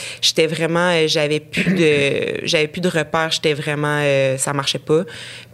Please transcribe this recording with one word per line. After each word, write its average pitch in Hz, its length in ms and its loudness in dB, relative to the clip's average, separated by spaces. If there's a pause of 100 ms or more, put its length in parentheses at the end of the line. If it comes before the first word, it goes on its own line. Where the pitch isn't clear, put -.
(220)
J'étais - 240 2
vraiment, 165 460 0
euh, 160 140 2
j'avais 151 340 0
plus 175 340 -2
de, 147 680 2
<clears throat> - 60 -8
j'avais 151 220 0
plus 165 120 -10
de 175 80 0
repères. 160 420 0
J'étais 160 220 0
vraiment, 147 500 -2
euh, 135 360 2
ça 143 160 -2
marchait 139 240 -2
pas. 156 240 0 (520)